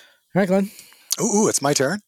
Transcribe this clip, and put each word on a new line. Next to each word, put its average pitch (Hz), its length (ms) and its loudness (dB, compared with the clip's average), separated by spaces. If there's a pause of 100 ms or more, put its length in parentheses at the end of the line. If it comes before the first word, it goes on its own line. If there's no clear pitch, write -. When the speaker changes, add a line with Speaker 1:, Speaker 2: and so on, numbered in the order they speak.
(340)
Speaker 1:
right, 185 140 0
Glenn. 196 220 0 (500)
Speaker 2:
Ooh, 208 240 2
ooh, 143 40 4
it's - 140 -2
my 143 100 0
turn? 147 360 0